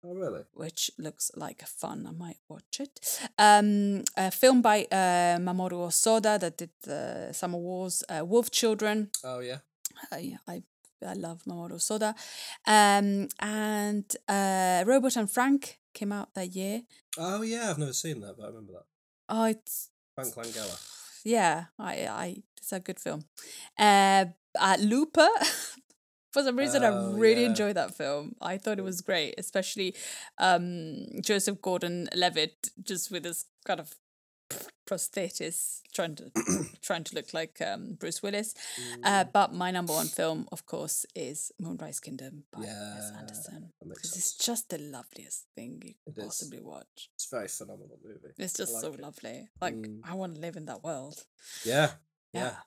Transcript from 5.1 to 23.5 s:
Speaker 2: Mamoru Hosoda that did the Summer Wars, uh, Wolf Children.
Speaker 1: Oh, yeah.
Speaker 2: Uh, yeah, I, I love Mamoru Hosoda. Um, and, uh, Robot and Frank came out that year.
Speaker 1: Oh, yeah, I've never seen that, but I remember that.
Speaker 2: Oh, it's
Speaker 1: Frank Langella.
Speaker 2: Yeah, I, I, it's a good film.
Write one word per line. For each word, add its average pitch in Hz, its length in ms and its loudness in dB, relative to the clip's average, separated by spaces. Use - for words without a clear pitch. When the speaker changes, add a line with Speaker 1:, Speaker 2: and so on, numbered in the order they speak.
Speaker 2:
Mamoru 180 480 -2
Hosoda 214 520 4
that 170 180 -4
did 170 120 -10
the - 500 -6
Summer 175 240 -4
Wars, 180 520 -4
uh, 156 160 -4
Wolf 226 260 4
Children. 214 580 2
Speaker 1:
Oh, 127 160 -8
yeah. 127 200 -8
Speaker 2:
Uh, 160 60 -8
yeah, 180 200 -10
I, 175 160 -10
I 185 80 -8
love 170 320 -10
Mamoru 170 280 -10
Hosoda. 214 420 -2
Um, 202 640 6
and, 208 760 -2
uh, 190 600 4
Robot 254 300 4
and 214 120 0
Frank 277 500 0
came 202 180 -4
out 202 240 -8
that 185 200 -6
year. 196 280 -4
Speaker 1:
Oh, 185 240 -4
yeah, 226 280 -2
I've 160 80 -2
never 143 160 -2
seen 143 280 -4
that, 101 160 -14
but 104 80 -14
I - 20 -10
remember 107 260 -16
that. 85 120 -20
Speaker 2:
Oh, 226 160 2
it's - 440 -4
Speaker 1:
Frank 131 200 -6
Langella. 113 420 -8
Speaker 2:
Yeah, 175 400 4
I, 196 140 -8
I, - 280 -6
it's - 160 -10
a 190 60 -6
good 180 200 -10
film. 156 240 -6